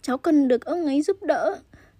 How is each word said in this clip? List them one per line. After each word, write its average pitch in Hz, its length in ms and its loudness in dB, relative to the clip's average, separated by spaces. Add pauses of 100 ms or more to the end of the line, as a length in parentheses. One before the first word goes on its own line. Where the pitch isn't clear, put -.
cháu 262 160 -4
cần 294 300 2
được 240 160 0
ông 339 220 -4
ấy 285 160 0
giúp 392 200 -2
đỡ," - 360 -2 (420)